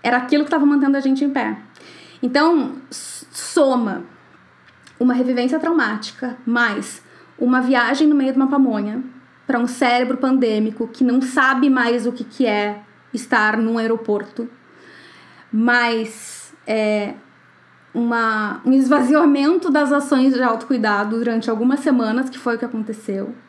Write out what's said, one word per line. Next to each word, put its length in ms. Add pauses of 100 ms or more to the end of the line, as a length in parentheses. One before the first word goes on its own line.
era 140
aquilo 260
que 80
tava 140
mantendo 300
a 40
gente 260
em 60
pé. 260 (640)
Então, 520 (180)
s-, 400
soma 720 (960)
uma 140
revivência 460
traumática, 840
mais 560 (360)
uma 240
viagem 460
no 80
meio 160
de 60
uma 100
pamonha, 560 (440)
pra 120
um 80
cérebro 500
pandêmico 720
que 160
não 180
sabe 480
mais 360
o 60
que 120
que 220
é 360 (300)
estar 460
num 220
aeroporto, 680 (1040)
mais, 1000 (120)
é, 500 (800)
uma, 680
um 80
esvaziamento 960
das 200
ações 420
de 100
autocuidado 720
durante 320
algumas 300
semanas, 500
que 80
foi 180
o 40
que 60
aconteceu. 680 (160)